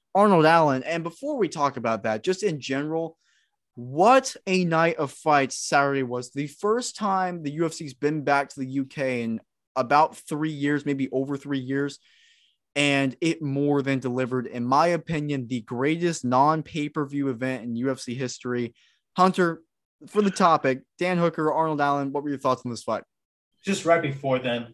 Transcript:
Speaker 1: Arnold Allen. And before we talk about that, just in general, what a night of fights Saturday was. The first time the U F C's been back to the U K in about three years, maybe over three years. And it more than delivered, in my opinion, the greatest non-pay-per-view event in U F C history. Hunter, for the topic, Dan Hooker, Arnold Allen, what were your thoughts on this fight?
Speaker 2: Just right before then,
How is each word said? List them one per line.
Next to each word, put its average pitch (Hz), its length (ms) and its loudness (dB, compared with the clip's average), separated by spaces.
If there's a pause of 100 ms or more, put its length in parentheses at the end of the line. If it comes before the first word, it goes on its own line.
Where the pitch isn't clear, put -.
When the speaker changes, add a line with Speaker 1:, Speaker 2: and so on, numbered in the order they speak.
(140)
Speaker 1:
Arnold 190 320 6
Allen. 156 380 6
And 165 200 -4
before 277 320 -8
we 196 140 0
talk 143 260 -2
about 113 280 -2
that, 110 200 -2
just 180 180 -2
in 165 180 -2
general, 156 580 -6 (560)
what 175 600 2 (120)
a 185 180 2
night 165 320 2
of 147 160 -4
fights 143 460 2
Saturday 139 440 2
was. 120 280 -6
The 143 160 -6
first 214 500 -4
time 185 460 -2
the 143 100 -6
U 165 140 -2
F 160 80 -6
C's 147 180 -12
been 147 320 -2
back 143 240 2
to - 120 -14
the 131 80 -4
U 135 180 -4
K 131 360 -4
in 113 200 -4 (340)
about 143 400 2
three 156 320 -6
years, 143 380 -2
maybe 135 260 -2
over 135 240 -2
three 143 240 -6
years. 139 380 -4 (760)
And 139 440 2
it 165 220 0
more 143 400 0
than 135 160 0
delivered, 127 480 -2
in 120 180 -6
my 139 220 4
opinion, 151 640 -2
the 120 140 -4
greatest 156 600 -2
non-pay-per-view 143 1040 0
event 127 360 -4
in 120 100 -6
U 123 160 -2
F 127 80 -4
C 120 160 -10
history. 123 600 -6 (420)
Hunter, 180 460 2 (440)
for 208 160 0
the 196 80 2
topic, 151 520 2 (140)
Dan 180 220 0
Hooker, 165 340 2
Arnold 156 280 0
Allen, 143 320 0
what 143 100 -4
were 147 60 -6
your 139 100 -4
thoughts 127 260 0
on 123 60 -4
this 110 140 -10
fight? 110 180 -4 (640)
Speaker 2:
Just 196 200 -2
right 170 160 4
before 135 380 -2
then, 120 360 -4